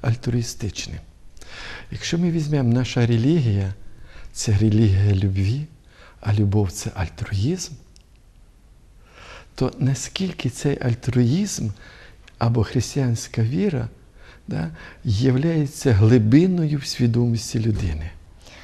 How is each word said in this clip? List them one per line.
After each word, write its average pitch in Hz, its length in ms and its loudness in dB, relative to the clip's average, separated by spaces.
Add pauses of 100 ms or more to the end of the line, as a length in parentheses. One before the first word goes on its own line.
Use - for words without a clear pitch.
альтруїстичним. 117 960 -4 (920)
Якщо - 260 -4
ми 170 140 2
візьмемо, 147 420 2
наша 123 320 2
релігія, 113 680 2 (580)
це - 300 0
релігія 104 540 4
любві, 98 460 0 (600)
а 107 120 0
любов — 101 380 2
це - 240 -8
альтруїзм, 107 760 -4 (1800)
то 131 240 0
наскільки 139 720 -2
цей - 340 -2
альтруїзм 123 840 0 (680)
або 117 260 2
християнська 123 800 -2
віра, 135 460 0 (600)
да, - 220 -4 (340)
являється 135 880 2
глибиною 135 880 6
в - 60 -10
свідомості 117 760 0
людини? 87 500 -2 (540)